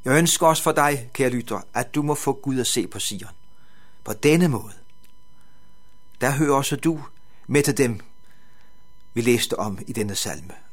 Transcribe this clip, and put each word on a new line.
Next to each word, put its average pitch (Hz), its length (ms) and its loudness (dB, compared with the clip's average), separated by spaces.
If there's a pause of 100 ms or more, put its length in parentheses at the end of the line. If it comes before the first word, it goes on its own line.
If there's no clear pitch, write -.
Jeg 131 80 6
ønsker 165 340 6
også 156 160 4
for 160 80 4
dig, 143 420 2
kære 131 160 2
lytter, 117 320 -2 (120)
at - 220 -2
du 151 60 2
må 147 140 2
få 139 180 0
Gud 131 260 -2
at 113 80 0
se 95 200 0
på 101 120 -10
Sion. 104 320 -6 (720)
På 110 100 -4
denne 165 340 6
måde. 117 260 -2 (1500)
Der 127 100 4
hører 143 240 4
også 139 200 2
du 156 280 0 (440)
med 143 160 6
til - 140 2
dem, 120 220 2 (1120)
vi 117 80 0
læste 117 380 4
om 101 280 -2
i 117 60 -6
denne 104 220 -2
salme. 76 380 -4 (200)